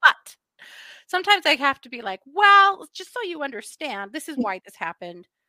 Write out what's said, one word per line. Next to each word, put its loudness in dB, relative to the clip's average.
But 2
sometimes 0
I 2
have -2
to -20
be -14
like, -8
"Well, 4
just -16
so -8
you -8
understand, -10
this -12
is -10
why -4
this -20
happened." -12